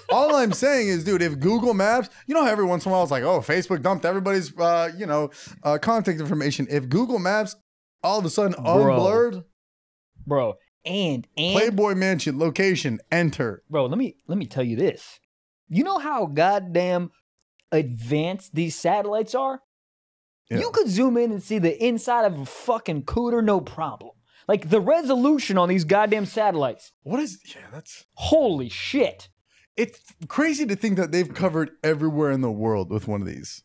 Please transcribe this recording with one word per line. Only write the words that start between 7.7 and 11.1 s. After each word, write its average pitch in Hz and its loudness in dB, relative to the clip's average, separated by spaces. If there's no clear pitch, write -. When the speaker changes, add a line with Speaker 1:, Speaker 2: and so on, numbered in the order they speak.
Speaker 2:
all 196 0
of 196 -2
a 160 -2
sudden 202 2
Speaker 1:
Bro. 139 4
Speaker 2:
unblurred, 196 2
Speaker 1:
Bro, 131 0
and, 165 -2